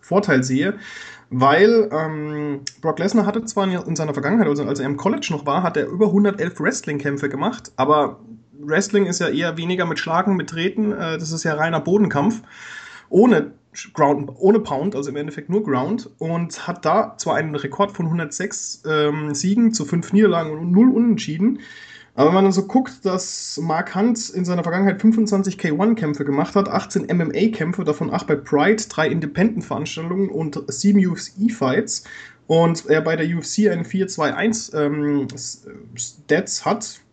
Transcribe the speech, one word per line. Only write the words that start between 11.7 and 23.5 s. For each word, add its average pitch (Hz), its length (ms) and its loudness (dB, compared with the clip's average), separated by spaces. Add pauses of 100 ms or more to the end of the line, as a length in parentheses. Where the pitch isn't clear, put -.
Bodenkampf, 180 600 0 (680)
ohne 202 420 4 (420)
Ground, 143 400 2
ohne 208 280 4
Pound, 151 340 -4
also 139 160 -6
im 135 40 -8
Endeffekt 147 360 -8
nur 214 120 0
Ground, 156 540 -2
und 165 500 -6
hat 175 180 -8
da 180 320 2
zwar - 180 -2
einen 156 180 -2
Rekord 147 380 -2
von 170 180 -4
hundertsechs, 170 760 -6
ähm, 151 480 0
Siegen 220 380 2
zu 156 120 -4
fünf 175 260 -2
Niederlagen 170 460 2
und 175 140 -4
null 226 180 8
Unentschieden, 226 720 2 (560)
aber 147 140 6
wenn 175 40 2
man 190 120 6
dann 190 80 4
so 190 120 2
guckt, - 400 0
dass - 560 -4